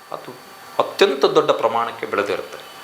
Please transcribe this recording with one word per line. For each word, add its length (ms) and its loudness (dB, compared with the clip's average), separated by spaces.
ಅದು 220 -12
ಅತ್ಯಂತ 420 2
ದೊಡ್ಡ 260 4
ಪ್ರಮಾಣಕ್ಕೆ 560 -2
ಬೆಳೆದಿರುತ್ತೆ. 760 -4